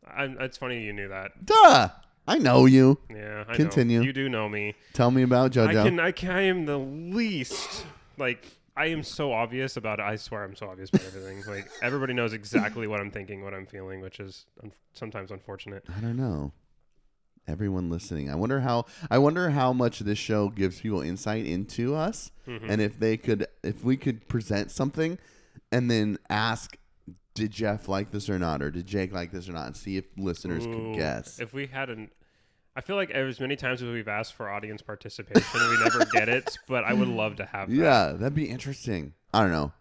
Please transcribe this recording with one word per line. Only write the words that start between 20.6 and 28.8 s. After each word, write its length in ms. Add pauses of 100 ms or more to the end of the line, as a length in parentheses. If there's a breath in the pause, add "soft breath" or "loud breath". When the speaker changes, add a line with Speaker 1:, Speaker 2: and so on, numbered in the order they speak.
Speaker 2:
people 200
insight 460
into 480
us, 360 (180)
Speaker 1:
Mm-hmm. 220
Speaker 2:
and 100
if 180
they 180
could, 300 (180)
if 200
we 120
could 320
present 440
something, 460 (540 soft breath)
and 180
then 260 (120)
ask, 480 (580)
"Did 180
Jeff 360
like 240
this 160
or 100
not, 240
or 100
did 140